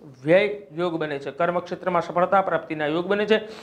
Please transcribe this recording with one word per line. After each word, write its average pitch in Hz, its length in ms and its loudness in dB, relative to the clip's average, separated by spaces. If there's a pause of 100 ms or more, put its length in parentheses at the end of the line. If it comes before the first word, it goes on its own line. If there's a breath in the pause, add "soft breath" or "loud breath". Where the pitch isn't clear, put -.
(240)
વ્યય 196 500 4
યોગ 165 240 -2
બને 151 220 -4
છે. 143 120 -8
કર્મક્ષેત્રમાં 175 720 -2
સફળતા 180 400 2
પ્રાપ્તિના 160 440 -2
યોગ 165 220 -2
બને 202 180 0
છે. 214 220 2 (160 loud breath)